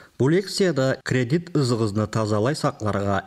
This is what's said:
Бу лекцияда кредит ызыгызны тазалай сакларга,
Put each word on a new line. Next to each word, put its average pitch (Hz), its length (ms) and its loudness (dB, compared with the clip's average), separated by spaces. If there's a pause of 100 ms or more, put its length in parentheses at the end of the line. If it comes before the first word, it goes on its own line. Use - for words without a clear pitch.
(180)
Бу 127 120 2
лекцияда 165 760 0
кредит 127 500 -2
ызыгызны 110 540 0
тазалай 110 480 0
сакларга, 101 720 -2